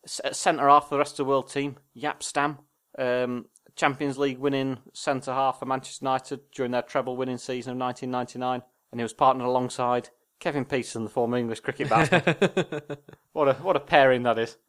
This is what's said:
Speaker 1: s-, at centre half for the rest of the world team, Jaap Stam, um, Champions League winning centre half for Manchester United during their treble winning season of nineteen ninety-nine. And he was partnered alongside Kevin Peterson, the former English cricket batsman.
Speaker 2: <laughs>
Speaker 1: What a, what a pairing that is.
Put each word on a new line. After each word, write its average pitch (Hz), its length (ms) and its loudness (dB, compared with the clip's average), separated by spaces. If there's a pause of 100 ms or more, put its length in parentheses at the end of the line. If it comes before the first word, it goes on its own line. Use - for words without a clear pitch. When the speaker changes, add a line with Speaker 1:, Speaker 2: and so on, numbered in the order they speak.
Speaker 1:
s-, - 200 -12
at 135 120 -6
centre 143 320 2
half 147 200 8
for 147 60 -4
the 139 60 2
rest 139 140 0
of - 20 -14 (100)
the 135 40 0
world 135 200 0
team, 143 260 -4 (240)
Jaap 143 220 -6
Stam, 147 360 -2 (380)
um, 123 500 -2 (280)
Champions 143 420 -2
League 135 220 -2
winning 135 400 -2 (140)
centre 131 400 -4
half 131 260 0
for 127 80 -10
Manchester 131 380 -8
United 131 360 -4 (140)
during 127 160 -2
their 123 120 0
treble 127 340 -4
winning 127 220 -4
season 127 340 -8
of 127 60 -6
nineteen 127 340 -6
ninety-nine. 127 500 -4 (300)
And 120 80 -6
he - 20 -2
was 110 100 -6
partnered 131 340 4
alongside 123 640 0 (320)
Kevin 143 240 -2
Peterson, 117 400 -4
the 104 60 -8
former 120 260 0
English 117 240 -4
cricket 131 300 -4
batsman. 156 320 4
Speaker 2:
<laughs> 165 600 0 (500)
Speaker 1:
What 151 160 2
a, 131 60 4
what 170 220 0
a 135 40 2
pairing 131 440 6
that 117 140 2
is. 117 180 -2 (120)